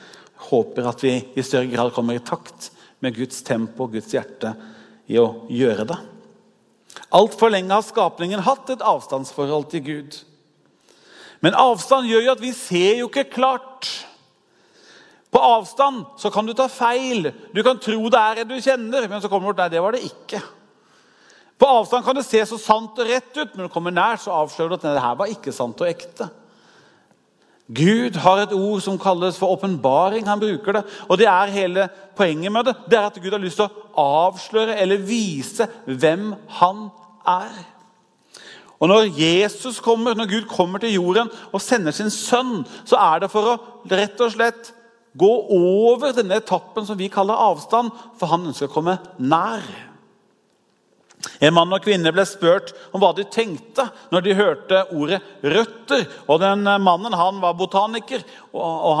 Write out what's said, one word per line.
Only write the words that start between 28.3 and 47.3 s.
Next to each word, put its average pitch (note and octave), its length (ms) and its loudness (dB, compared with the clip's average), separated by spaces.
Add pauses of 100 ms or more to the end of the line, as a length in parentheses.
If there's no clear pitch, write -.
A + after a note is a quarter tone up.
et G#3 160 -2
ord G3 300 0
som F#3+ 180 -4
kalles F3+ 380 0
for F#3 160 2
åpenbaring. F#3 760 0
Han G#3 80 0
bruker G3+ 380 -2
det, G#3 60 0 (280)
og F#3+ 80 4
det A3 80 8
er G3 240 4
hele F#3+ 380 -2 (260)
poenget F3 400 0
med A#3+ 140 0
det. A3+ 80 -2 (100)
Det G#3+ 120 4
er G#3 100 0
at G#3 100 -10
Gud F#3 160 -8
har G3+ 80 -4
lyst F3 160 -6
til G#3 80 2
å - 380 -4 (240)
avsløre G#3+ 500 -2
eller G3 240 0
vise G3 640 -4 (180)
hvem D#3 440 0 (320)
han G3 240 0 (420)
er. F#3+ 240 -2 (1300)
Og D3+ 140 2
når A3 260 6
Jesus G3+ 640 0
kommer, A#3 320 2
når G#3+ 160 -4
Gud A3 220 -4
kommer F#3 260 0
til A3 160 -2
jorden F#3+ 380 2 (180)
og G3 140 -4
sender G3+ 320 0
sin G#3 160 -4
sønn, A#3+ 480 -2 (260)
så - 140 4
er E3+ 240 4
det F#3+ 80 -6
for G#3+ 180 2
å A#3 60 2 (340)
rett G3+ 320 0
og A#3 140 2
slett A#3 340 0 (460)
gå G3 160 6 (240)
over A3+ 580 4
denne G#3+ 240 0
etappen G#3+ 480 -4
som G3+ 140 -8
vi F#3+ 100 -4
kaller G#3 380 0